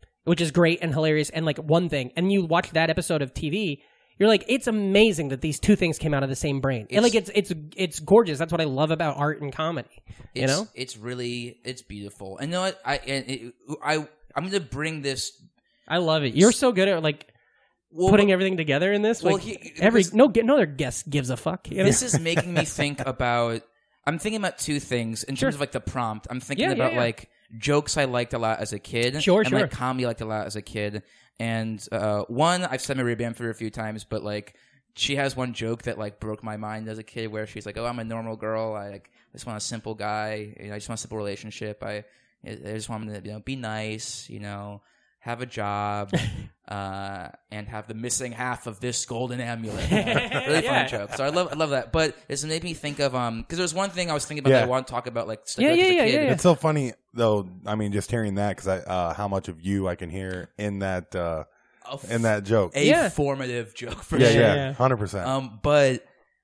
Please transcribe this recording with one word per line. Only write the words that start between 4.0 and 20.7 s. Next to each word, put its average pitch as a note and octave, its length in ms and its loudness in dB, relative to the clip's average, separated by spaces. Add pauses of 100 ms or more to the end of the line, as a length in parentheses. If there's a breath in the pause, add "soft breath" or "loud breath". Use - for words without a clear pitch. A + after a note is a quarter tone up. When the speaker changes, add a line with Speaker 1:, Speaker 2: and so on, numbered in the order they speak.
Speaker 1:
you're G3+ 80 6
like, A3 200 6
"It's B3+ 180 0
amazing G3+ 640 4
that C3 120 -4
these D#3 180 -2
two G#3 160 6
things E3 240 2
came D3+ 160 0
out C3+ 80 2
of C3+ 60 0
the C3+ 60 -4
same C#3 260 -2
brain." B2+ 280 -2
And, A3 160 4
Speaker 2:
It's A#3 80 4
Speaker 1:
like, - 0 -
it's, G3+ 220 2
it's, G3 180 2 (220)
it's F3+ 240 -4
gorgeous. E3 400 6
That's D#3+ 120 -2
what E3+ 80 2
I D#3+ 40 2
love D3 260 2
about D#3 280 0
art D3 260 0
and C#3 100 -6
comedy. D#3 360 -4 (440 loud breath)
You B2+ 120 -2
Speaker 2:
It's, C3 60 4
Speaker 1:
know? G3 220 0
Speaker 2:
it's B2+ 240 -10
really, A#2+ 680 -8
it's B2 200 -10
beautiful. G2+ 560 -14
And C#3+ 100 -4
you E3+ 40 -2
know F3+ 80 0
what? F#3+ 220 -2
I, C#3 140 0
and C3+ 320 -6
it, A#2+ 240 -8 (300)
I, D#3 140 2 (380)
I'm D#3 100 -2
gonna F#3+ 140 -2
bring D3+ 440 -4
this - 360 -4 (480)
Speaker 1:
I E3 120 0
love D#3+ 240 2
it. A#2+ 100 0
You're G3 180 10
so B3+ 200 4
good F#3+ 160 4
at, E3 160 2
like, D3+ 280 -2 (600)
Speaker 2:
Well, F3+ 180 4
Speaker 1:
putting G3+ 200 10
Speaker 2:
but G3 40 6
Speaker 1:
everything F#3 240 2
together D#3 340 2
in G#3 120 2
this. A3+ 180 0
Speaker 2:
Well, F3 140 4
Speaker 1:
Like, F#3 80 -2
Speaker 2:
he, - 360 -12
Speaker 1:
every, A3 220 6
Speaker 2:
because F#3 140 -2
Speaker 1:
no, A#3+ 100 10 (100)
no A#3 200 6
other A3+ 100 6
guest C#3 420 -4